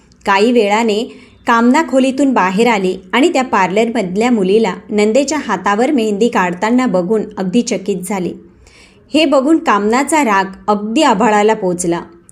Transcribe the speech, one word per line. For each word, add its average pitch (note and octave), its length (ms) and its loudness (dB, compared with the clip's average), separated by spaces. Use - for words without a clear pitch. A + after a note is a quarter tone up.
काही G#3 260 2
वेळाने A3 680 0
कामना B3 440 4
खोलीतून C4+ 420 2
बाहेर G3 340 2
आली F#3+ 300 0
आणि D4+ 200 2
त्या C4+ 100 0
पार्लरमधल्या G#3+ 880 -2
मुलीला G3 440 2
नंदेच्या A#3 480 0
हातावर G3+ 520 -2
मेहंदी A3 380 0
काढताना G#3+ 580 -2
बघून F#3 360 -2
अगदी F#3+ 240 -2
चकित G3 340 -4
झाली. F#3+ 240 -6
हे D#4 100 4
बघून D4 340 2
कामनाचा C4 680 0
राग G3 200 0
अगदी G#3+ 340 0
आभाळाला G#3+ 520 2
पोचला. F3+ 460 -4